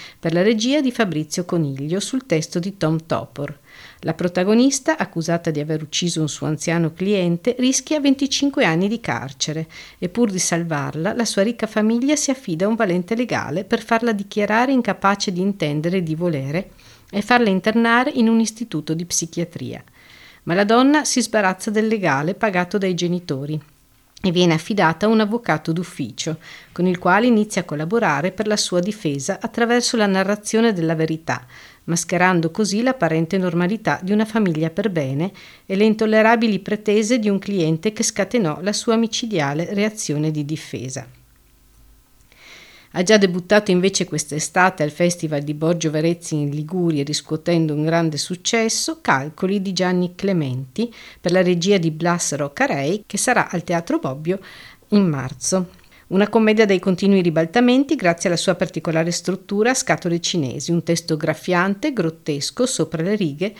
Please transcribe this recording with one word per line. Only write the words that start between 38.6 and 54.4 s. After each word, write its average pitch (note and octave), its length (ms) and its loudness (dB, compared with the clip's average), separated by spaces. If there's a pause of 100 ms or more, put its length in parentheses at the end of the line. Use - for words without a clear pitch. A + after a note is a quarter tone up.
la G3+ 120 -2
sua A3 220 0
micidiale F3+ 800 -2
reazione F3+ 560 -2
di D3+ 120 -2
difesa. C3 640 -8 (1800)
Ha F3 120 0
già G#3+ 140 4
debuttato F#3+ 520 2
invece F#3 360 0
quest'estate F3+ 760 -2
al D3+ 80 0
Festival D#3+ 520 -2
di D3 120 -6
Borgio D#3+ 380 0
Verezzi E3 440 -2
in D3 140 0
Liguria, D#3 540 -2
riscuotendo D#3 720 -2
un D3+ 80 0
grande D#3+ 340 0
successo, A3+ 840 -2
Calcoli D#3+ 600 0
di F#3+ 100 -4
Gianni F3+ 440 0
Clementi, D#3+ 760 -2 (300)
per F3 100 0
la F#3 120 6
regia F3+ 340 4
di E3 140 2
Blas E3+ 420 -2
Roccarei, D3+ 720 -2
che - 120 -8
sarà - 340 0
al E3+ 120 -4
Teatro F3+ 360 -2
Bobbio D#3 400 -4 (500)